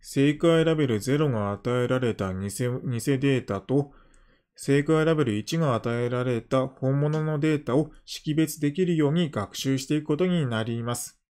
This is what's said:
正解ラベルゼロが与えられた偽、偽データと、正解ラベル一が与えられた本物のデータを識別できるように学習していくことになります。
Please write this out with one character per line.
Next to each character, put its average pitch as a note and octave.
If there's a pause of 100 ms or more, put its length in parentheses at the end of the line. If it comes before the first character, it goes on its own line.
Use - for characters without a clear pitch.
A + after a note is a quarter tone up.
正 C#3+
解 E3
ラ E3
ベ D3+
ル A2
ゼ B2
ロ D3+
が G#2
与 B2
え A#2+
ら B2+
れ A#2
た F#2+
偽、 G2
偽 -
デ B2+
ー -
タ G2
と、 C#3 (640)
正 C#3
解 D#3
ラ E3
ベ D3+
ル G#2
一 C3+
が D3
与 A#2
え A#2+
ら B2
れ B2
た C3
本 C3+
物 D3+
の D#3
デ D3+
ー D3+
タ B2
を D#3 (140)
識 -
別 D#3+
で D3
き F3+
る F3
よ D3
う -
に E3
学 G#2
習 C3+
し C3+
て D3+
い D3+
く D3+
こ D3+
と F3+
に E3+
な A2
り A#2
ま A#2+
す。 -